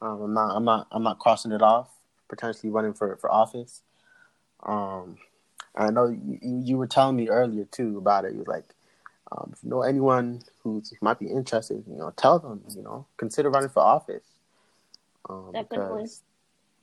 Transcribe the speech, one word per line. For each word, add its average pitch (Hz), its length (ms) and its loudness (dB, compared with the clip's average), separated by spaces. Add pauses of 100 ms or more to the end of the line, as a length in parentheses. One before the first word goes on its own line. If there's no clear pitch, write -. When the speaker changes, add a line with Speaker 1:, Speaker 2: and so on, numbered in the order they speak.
Speaker 1:
Um, 107 200 -6
I'm 104 120 -4
not, 107 220 2
I'm 117 100 0
not, 110 260 2
I'm 113 120 -2
not 110 160 -2
crossing 113 320 2
it 107 100 0
off, 113 280 6 (380)
potentially 113 440 -8
running 107 220 -2
for, 98 240 -4
for - 140 -2
office. 113 500 0 (840)
Um, 95 540 -6 (580)
I 107 160 0
know 120 160 4
you, 69 340 -6
you, 123 240 -4
you 131 120 0
were 127 100 -2
telling 135 280 4
me 117 140 0
earlier 110 360 2
too 110 320 -6
about 98 280 2
it. 57 80 -6
You 55 60 -10
was - 80 -10
like, - 260 -8 (580)
um, - 240 -12
if - 80 -20
you - 60 -10
know 127 140 -2
anyone 123 580 2 (220)
who 107 180 -4 (200)
might 107 180 2
be 104 80 -8
interested, 113 600 -4
you - 80 -14
know, 78 220 -10
tell 160 220 6
them, 117 220 -10 (140)
you 98 60 -16
know, 107 240 -14 (120)
consider 139 320 0
running 135 200 2
for - 120 2
office. 110 440 2 (1040)
Um, 92 240 -14
Speaker 2:
Definitely. 214 480 -6
Speaker 1:
because, 226 220 -14 (600)